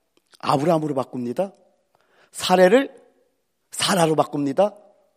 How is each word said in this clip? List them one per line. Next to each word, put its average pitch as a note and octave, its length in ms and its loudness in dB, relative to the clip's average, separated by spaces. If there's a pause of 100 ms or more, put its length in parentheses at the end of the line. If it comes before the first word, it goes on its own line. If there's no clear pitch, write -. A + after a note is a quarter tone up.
(400)
아브라함으로 D3+ 540 -2
바꿉니다. B2+ 580 -6 (800)
사레를 F#3 600 2 (800)
사라로 E3 460 0
바꿉니다. D3 580 -2 (420)